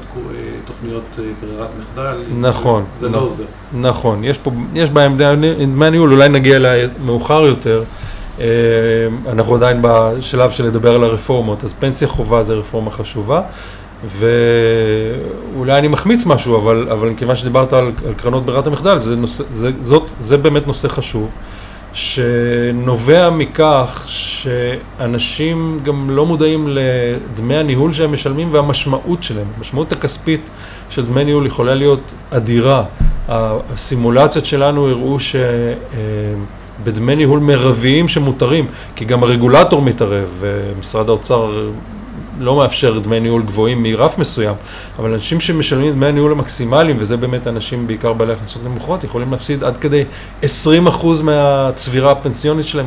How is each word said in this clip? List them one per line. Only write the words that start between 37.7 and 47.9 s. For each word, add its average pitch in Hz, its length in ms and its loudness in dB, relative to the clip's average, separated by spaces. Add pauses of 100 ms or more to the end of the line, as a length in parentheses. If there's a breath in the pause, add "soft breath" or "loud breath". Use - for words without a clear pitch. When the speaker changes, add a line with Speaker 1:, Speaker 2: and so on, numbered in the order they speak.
Speaker 2:
שמותרים, 139 580 0 (300 loud breath)
כי 120 80 -8
גם 123 180 2
הרגולטור 123 600 4
מתערב, 101 460 0 (120)
ומשרד 101 680 -4
האוצר 110 600 0 (720)
לא 131 160 2
מאפשר 123 420 2
דמי 110 220 0
ניהול 113 220 2
גבוהים 110 400 0
מרף 113 360 2
מסוים, 107 360 -2 (440 loud breath)
אבל 113 140 -2
אנשים 113 280 -2
שמשלמים 151 520 0
דמי 135 140 2
הניהול 147 260 2
המקסימליים, 139 640 0
וזה 110 180 -2
באמת 123 300 -4
אנשים 120 400 -6
בעיקר 113 260 -2